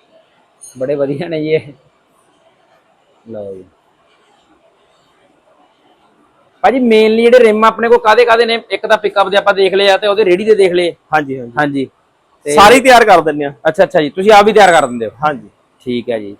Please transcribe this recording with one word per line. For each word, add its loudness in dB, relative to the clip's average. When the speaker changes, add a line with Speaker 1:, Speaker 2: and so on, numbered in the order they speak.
Speaker 1:
ਬੜੇ -6
ਵਧੀਆ -8
ਨੇ -8
ਜੀ -8
ਇਹ। -6
ਲਓ -16
ਜੀ। -20
ਭਾਜੀ, 0
mainly 2
ਜਿਹੜੇ 4
ਰਿਮ 2
ਆਪਣੇ -2
ਕੋਲ 4
ਕਾਹਦੇ 2
ਕਾਹਦੇ 0
ਨੇ? -6
ਇੱਕ -8
ਤਾਂ 0
ਪਿਕਅਪ -4
ਦੇ -2
ਆਪਾਂ -2
ਦੇਖ 0
ਲਏ 0
ਆ 2
ਤੇ -4
ਉਹਦੇ 0
ਰੇੜੀ 0
ਦੇ 2
ਦੇਖ 0
ਲਏ। -2
Speaker 2:
ਹਾਂਜੀ, -6
ਹਾਂਜੀ। -16
Speaker 1:
ਹਾਂਜੀ। -4
ਤੇ -8
Speaker 2:
ਸਾਰੇ 6
ਹੀ 4
ਤਿਆਰ 4
ਕਰ 4
ਦਿੰਦੇ -4
ਆ। -10
Speaker 1:
ਅੱਛਾ, 0
ਅੱਛਾ -2
ਜੀ, -4
ਤੁਸੀਂ -2
ਆਪ 6
ਹੀ 0
ਤਿਆਰ 4
ਕਰ 2
ਦਿੰਦੇ -8
ਹੋ? -10
Speaker 2:
ਹਾਂਜੀ। -6
Speaker 1:
ਠੀਕ -8
ਹੈ -4
ਜੀ। -14